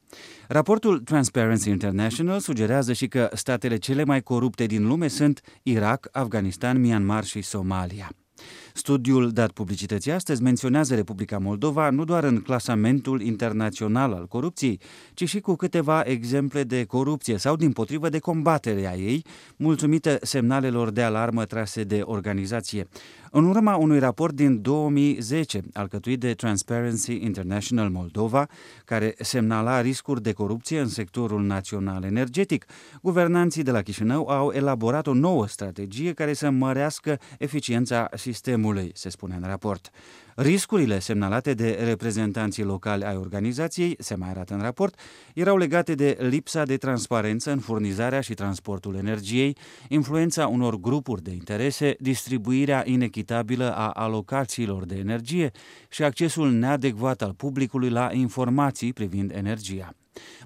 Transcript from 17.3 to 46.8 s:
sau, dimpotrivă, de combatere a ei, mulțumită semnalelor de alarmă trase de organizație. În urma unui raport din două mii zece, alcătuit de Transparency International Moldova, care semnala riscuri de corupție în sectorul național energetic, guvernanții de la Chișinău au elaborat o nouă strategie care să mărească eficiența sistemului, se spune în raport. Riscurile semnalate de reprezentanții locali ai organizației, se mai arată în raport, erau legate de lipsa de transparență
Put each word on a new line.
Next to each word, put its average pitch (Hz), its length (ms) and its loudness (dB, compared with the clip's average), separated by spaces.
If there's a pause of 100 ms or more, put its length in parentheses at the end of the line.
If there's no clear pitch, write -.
sau, 143 200 2
dimpotrivă, 151 520 0
de 151 100 0
combatere 151 680 0
a 92 80 -4
ei, 107 300 -2 (320)
mulțumită 151 640 2
semnalelor 123 680 0
de 110 120 0
alarmă 113 420 0
trase 110 400 -4
de 104 200 0
organizație. 101 840 -4 (440)
În 151 140 6
urma 202 320 4
unui 156 220 6
raport 143 360 2
din 139 280 4
două 147 280 2
mii 143 300 2
zece, 123 400 -2 (120)
alcătuit 104 480 -4
de 120 140 0
Transparency 117 920 -2
International 101 640 -2
Moldova, 104 560 0 (380)
care 110 340 -2
semnala 113 640 0
riscuri 127 420 -2
de 110 100 0
corupție 113 480 -4
în 131 80 0
sectorul 107 540 -2
național 98 600 -2
energetic, 123 600 0 (380)
guvernanții 175 600 4
de 131 80 0
la 113 120 2
Chișinău 110 440 -2
au 139 240 2
elaborat 135 560 0
o 147 60 0
nouă 135 340 4
strategie 101 640 -6
care 151 200 -2
să 147 180 0
mărească 135 680 0 (200)
eficiența 123 800 0
sistemului, 107 800 -2
se - 140 -12
spune 92 340 -10
în 92 60 -6
raport. 98 420 -6 (460)
Riscurile 147 600 2
semnalate 104 560 0
de 113 300 0
reprezentanții 110 800 -2
locali 101 420 -2
ai 101 120 -4
organizației, 120 800 -2
se - 160 -8
mai 92 140 -6
arată 92 260 -8
în 101 60 -4
raport, 123 380 -2 (360)
erau 190 220 4
legate 170 380 2
de 139 260 2
lipsa 143 440 0
de 135 120 0
transparență 117 760 -2